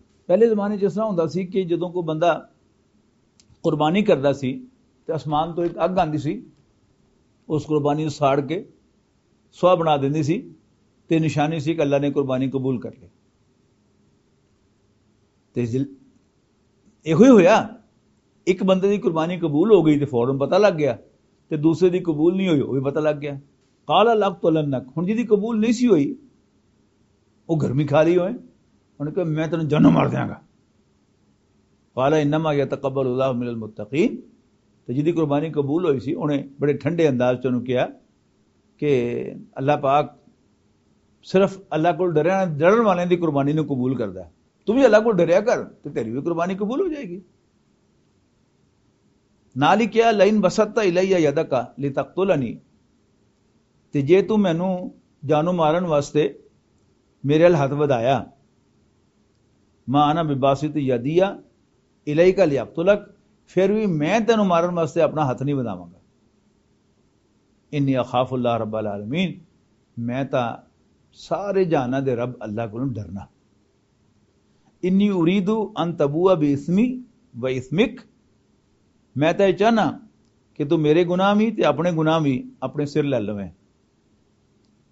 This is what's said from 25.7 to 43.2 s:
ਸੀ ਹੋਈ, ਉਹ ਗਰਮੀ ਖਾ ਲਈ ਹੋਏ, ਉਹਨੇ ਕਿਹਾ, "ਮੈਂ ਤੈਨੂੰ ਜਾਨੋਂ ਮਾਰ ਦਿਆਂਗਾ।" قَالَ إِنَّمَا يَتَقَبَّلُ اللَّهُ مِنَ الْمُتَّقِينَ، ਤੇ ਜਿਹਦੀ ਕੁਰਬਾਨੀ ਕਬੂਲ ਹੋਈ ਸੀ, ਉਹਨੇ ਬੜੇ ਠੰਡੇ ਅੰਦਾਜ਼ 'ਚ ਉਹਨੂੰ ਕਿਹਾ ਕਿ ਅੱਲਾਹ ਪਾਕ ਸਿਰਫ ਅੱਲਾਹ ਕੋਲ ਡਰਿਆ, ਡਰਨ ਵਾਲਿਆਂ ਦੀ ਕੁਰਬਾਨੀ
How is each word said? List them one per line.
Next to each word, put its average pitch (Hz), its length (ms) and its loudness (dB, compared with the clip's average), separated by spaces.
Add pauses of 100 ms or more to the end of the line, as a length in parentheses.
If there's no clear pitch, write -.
ਸੀ 240 140 0
ਹੋਈ, 156 280 2 (1300)
ਉਹ 165 100 -2
ਗਰਮੀ 131 260 -2
ਖਾ 143 180 4
ਲਈ 170 140 2
ਹੋਏ, 185 160 -2 (640)
ਉਹਨੇ 143 120 -6
ਕਿਹਾ, 180 140 -2
"ਮੈਂ 156 220 -4
ਤੈਨੂੰ 165 200 -4
ਜਾਨੋਂ 156 240 4
ਮਾਰ 143 180 2
ਦਿਆਂਗਾ।" 127 320 -6 (1500)
قَالَ 139 220 2 (100)
إِنَّمَا 151 280 0
يَتَقَبَّلُ 135 540 -2
اللَّهُ 127 320 -2
مِنَ 120 160 -6
الْمُتَّقِينَ، 113 640 -4 (640)
ਤੇ 120 60 -6
ਜਿਹਦੀ 147 180 0
ਕੁਰਬਾਨੀ 160 380 -2
ਕਬੂਲ 147 360 -2
ਹੋਈ 139 140 0
ਸੀ, 143 140 -6
ਉਹਨੇ 147 360 -4 (100)
ਬੜੇ 147 140 0
ਠੰਡੇ 160 360 0
ਅੰਦਾਜ਼ 123 320 0
'ਚ - 40 -4
ਉਹਨੂੰ 123 200 -2
ਕਿਹਾ 127 240 -2 (880)
ਕਿ 123 460 -2 (340)
ਅੱਲਾਹ 143 200 0
ਪਾਕ 143 400 0 (1080)
ਸਿਰਫ 190 360 0 (160)
ਅੱਲਾਹ 165 180 0
ਕੋਲ 175 200 -2
ਡਰਿਆ, 180 320 4
ਡਰਨ 170 360 4
ਵਾਲਿਆਂ 180 260 2
ਦੀ 175 100 4
ਕੁਰਬਾਨੀ 143 360 0